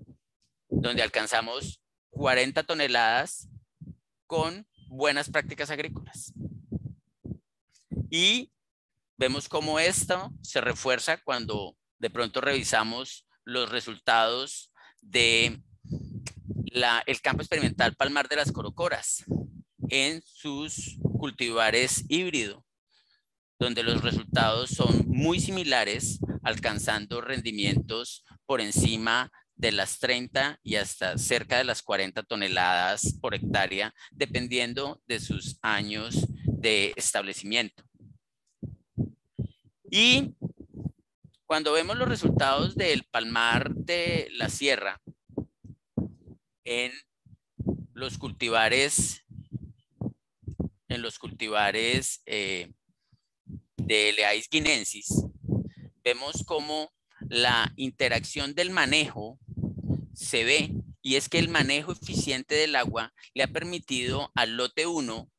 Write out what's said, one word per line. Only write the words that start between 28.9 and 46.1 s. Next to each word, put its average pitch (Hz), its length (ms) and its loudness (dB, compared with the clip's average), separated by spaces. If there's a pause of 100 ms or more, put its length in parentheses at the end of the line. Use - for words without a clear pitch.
de 113 120 2
las 98 260 -2
treinta 127 640 -2
y 107 140 -2
hasta 95 420 -2
cerca 120 400 0
de 127 60 4
las 123 180 -2
cuarenta 95 400 -2
toneladas 92 1000 2
por 120 140 -4
hectárea, 98 580 0 (200)
dependiendo 123 960 -4
de 117 120 -2
sus - 440 -6
años 107 640 -2 (180)
de 104 500 2
establecimiento. 104 880 -4 (2000)
Y 247 460 6 (1120)
cuando 156 260 2
vemos 175 240 2
los 254 100 2
resultados 156 680 4
del 160 300 2
Palmar 117 680 2
de 170 600 -2
la 117 160 -2
Sierra 101 520 0 (1600)